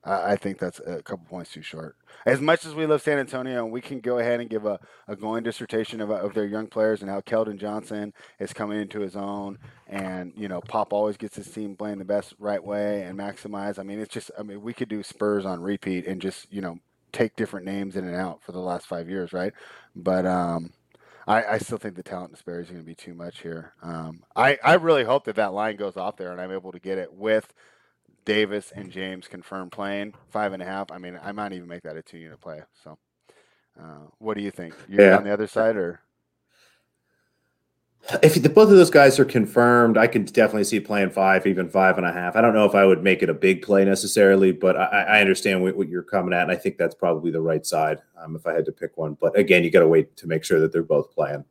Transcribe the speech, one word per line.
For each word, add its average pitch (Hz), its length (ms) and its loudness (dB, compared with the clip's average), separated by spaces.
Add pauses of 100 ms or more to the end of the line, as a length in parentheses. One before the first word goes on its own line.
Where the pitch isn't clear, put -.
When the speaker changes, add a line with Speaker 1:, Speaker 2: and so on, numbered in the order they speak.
Speaker 1:
I, 95 280 -4
I 101 40 2
think 98 220 -8
that's 90 220 -8
a 85 240 -12
couple 87 260 -14
points 87 240 -16
too 78 80 -18
short. 80 340 -16 (300)
As 135 160 0
much 165 240 0
as 156 80 -16
we 156 140 -4
love 151 160 0
San 147 160 0
Antonio, 127 440 -6
and 113 80 -8
we 123 100 -10
can 135 180 -14
go 123 180 -4
ahead 120 240 -2
and 117 80 -12
give 110 160 -6
a, 101 140 -4 (280)
a 104 80 -10
glowing 110 280 -8
dissertation 113 580 -8
of, 104 80 -8
of 101 240 -4
their 104 140 -4
young 107 200 -8
players 110 340 -2
and 98 80 -12
how 98 120 -8
Keldon 110 360 -4
Johnson 104 540 -10 (280)
is 101 120 -10
coming 107 300 -8
into 104 180 -10
his 95 160 -8
own, 101 440 -10 (280)
and, 92 480 -12
you 104 140 -12
know, 90 120 -8
Pop - 300 -4
always 104 260 -2
gets - 180 -14
his 92 160 -16
team 104 240 -12
playing 104 240 -10
the 95 60 -14
best 101 340 -6
right 101 240 -6
way 104 400 -4
and 90 140 -12
maximize. 101 600 -10
I 95 60 -12
mean, 101 160 -12
it's 107 140 -12
just, - 240 -14
I - 60 -14
mean, 104 180 -16
we 117 120 -12
could 120 160 -8
do 107 140 -8
Spurs 104 420 -4
on 90 160 -8
repeat 95 460 -6
and 92 120 -8
just, - 320 -10
you 101 100 -10
know, 87 180 -12 (320)
take - 240 -4
different 98 320 -8
names - 280 -8
in 92 100 -8
and 87 100 -10
out 90 260 -8
for 87 120 -20
the 92 60 -12
last 90 280 -8
five 85 200 -10
years, 90 260 -10
right? 92 200 -6 (420)
But, 92 300 -2
um, 87 460 -4 (560)
I, 110 160 2
I 107 160 -4
still 113 180 -10
think 98 180 -12
the 90 80 -16
talent 90 280 -14
disparity 87 320 -14
is 85 80 -18
gonna 85 120 -18
be 82 120 -20
too - 180 -20
much 87 280 -18
here. 82 320 -16 (100)
Um, 82 400 -12 (120)
I, 135 280 2
I 151 120 6
really 160 280 2
hope 123 220 0
that 107 100 -8
that 101 180 -2
line 104 220 -4
goes 98 220 -8
off 92 200 -8
there 90 140 -10
and 90 100 -12
I'm 92 100 -10
able 95 200 -12
to 87 80 -20
get 95 180 -8
it 87 160 -10
with 110 400 -2 (680)
Davis 104 520 -2
and 95 160 -16
James 95 360 -12
confirmed 92 440 -14
playing 101 420 -8 (160)
five 104 240 -4
and 95 100 -12
a - 20 -12
half. 98 260 -10
I 90 80 -16
mean, 90 220 -16
I 95 100 -12
might 101 220 -10
even 90 140 -14
make 87 160 -16
that 80 140 -14
a 80 40 -16
two-unit 80 380 -20
play. 78 220 -18 (220)
So, 78 140 -20 (840)
uh, 78 260 -20 (140)
what 110 180 -6
do 101 60 -8
you 98 80 -6
think? 85 220 -14 (140)
You're 98 220 10
Speaker 2:
Yeah. 95 80 8
Speaker 1:
on 101 60 2
the 101 100 0
other 104 140 -2
side, 113 280 0
or? 87 260 -4 (2250)
Speaker 2:
If 156 120 8
the, 151 140 4
both 214 200 8
of 202 80 12
those 180 120 10
guys 139 300 8
are 131 60 8
confirmed, 120 720 4
I 110 100 6
can 110 180 0
definitely 117 380 2
see 104 160 0
playing 98 320 -2
five, 95 340 2
even 92 240 0
five 92 280 4
and 90 80 -2
a 85 60 0
half. 87 240 -4
I 110 60 4
don't 117 140 6
know 107 100 6
if 98 80 2
I 98 100 6
would 92 200 6
make 95 180 4
it 92 80 2
a 80 40 0
big 95 280 2
play 98 240 4
necessarily, 98 680 4
but 92 240 2
I, 87 100 0
I, 101 160 0
I 104 200 4
understand 95 400 2
what, 92 140 0
what 95 120 -2
you're 87 140 -6
coming 90 320 -2
at, 87 100 0
and 87 80 -2
I 90 40 0
think 95 220 -6
that's 85 180 -2
probably 85 360 -2
the 80 100 -2
right 80 240 -2
side, 78 340 -2 (180)
um, 80 180 -14
if 80 120 -10
I 80 60 -4
had 80 120 -2
to - 60 -8
pick - 260 -12
one. 76 240 -6
But 85 160 0
again, 95 260 4
you 85 60 0
gotta 85 180 6
wait 80 300 4
to - 100 -14
make 82 160 -2
sure 82 160 2
that 80 120 2
they're 104 120 -2
both 76 300 -2
playing. 73 380 -6